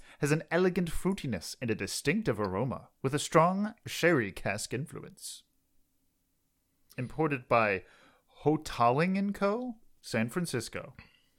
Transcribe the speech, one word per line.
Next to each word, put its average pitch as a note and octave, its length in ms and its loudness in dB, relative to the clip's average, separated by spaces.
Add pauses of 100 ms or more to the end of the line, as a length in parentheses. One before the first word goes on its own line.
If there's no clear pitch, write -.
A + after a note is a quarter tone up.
(200)
has C#3+ 120 2
an D#3 200 2
elegant F3+ 380 2
fruitiness D3+ 680 -2
and A#2+ 100 -4
a A2 40 0
distinctive C3 680 0
aroma, G2+ 480 -2 (140)
with C3+ 100 0
a D3 60 0
strong F#3 560 2 (120)
sherry C3+ 460 2
cask - 400 -4
influence. - 680 -10 (1500)
Imported C3+ 520 -2
by G#2+ 360 4 (580)
Hotaling D3+ 760 2
and G3+ 160 0
Co., A3 420 -2 (240)
San A2+ 300 -2
Francisco. B2+ 640 -4 (440)